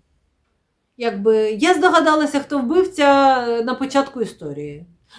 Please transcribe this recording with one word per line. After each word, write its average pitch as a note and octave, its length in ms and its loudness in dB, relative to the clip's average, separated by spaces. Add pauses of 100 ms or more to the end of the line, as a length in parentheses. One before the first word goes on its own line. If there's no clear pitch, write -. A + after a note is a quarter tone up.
(960)
якби A3 560 0
я D4 220 2
здогадалася, D4+ 680 2
хто C#4+ 180 -6
вбивця, C#4 920 2
е, A#3 160 -2
на B3+ 100 -4
початку C4+ 460 -4
історії. D3 640 -10 (320)